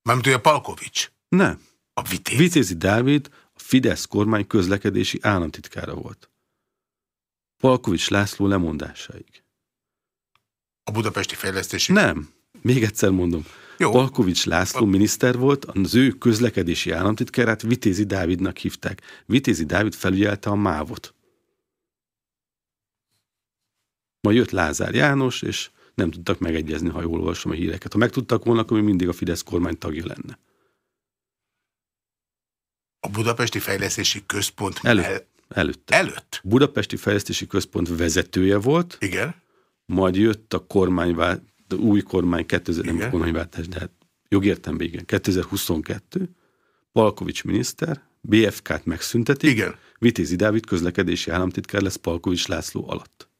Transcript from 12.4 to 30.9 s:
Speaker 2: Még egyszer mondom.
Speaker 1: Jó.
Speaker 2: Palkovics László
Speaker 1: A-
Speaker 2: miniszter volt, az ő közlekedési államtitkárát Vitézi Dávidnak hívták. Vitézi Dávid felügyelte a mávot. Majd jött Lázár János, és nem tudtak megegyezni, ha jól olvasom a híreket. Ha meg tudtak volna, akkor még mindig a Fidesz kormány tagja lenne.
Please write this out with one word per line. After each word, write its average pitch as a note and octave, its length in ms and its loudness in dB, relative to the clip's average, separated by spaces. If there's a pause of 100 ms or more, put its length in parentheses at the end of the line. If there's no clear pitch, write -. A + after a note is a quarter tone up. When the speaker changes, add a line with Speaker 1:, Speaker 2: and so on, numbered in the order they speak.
Speaker 2:
Még B2 220 2
egyszer G#2 260 0
mondom. F2 360 0 (320)
Speaker 1:
Jó. G#2+ 140 2
Speaker 2:
Palkovics B2+ 540 2
László F#2 400 2
Speaker 1:
A- G2+ 40 4
Speaker 2:
miniszter G#2+ 480 4
volt, C#3 280 2
az F#2+ 300 -2
ő B2+ 160 6
közlekedési G2+ 800 0
államtitkárát A2 680 0
Vitézi G#2+ 420 0
Dávidnak F#2+ 540 -2
hívták. - 440 -8 (240)
Vitézi A2 400 2
Dávid F#2+ 280 0
felügyelte G2+ 560 0
a G2+ 60 0
mávot. D#2+ 580 -4 (3000)
Majd G#2 160 4
jött A#2 140 4
Lázár F#2 440 0
János, C#3 460 2
és - 280 -6 (260)
nem F2 160 0
tudtak F2 280 -4
megegyezni, D#2+ 500 -2
ha F2 120 -6
jól E2 180 -4
olvasom E2+ 320 -4
a D#2+ 40 -2
híreket. F2 360 -6
Ha G#2 60 -2
meg A#2 120 2
tudtak A#2 340 -2
volna, A#2 180 2
akkor G#2+ 160 0
még G#2 80 2
mindig F#2 220 2
a F2 60 -2
Fidesz F2 300 -4
kormány E2+ 340 -2
tagja D#2+ 280 -8
lenne. - 340 -12 (2500)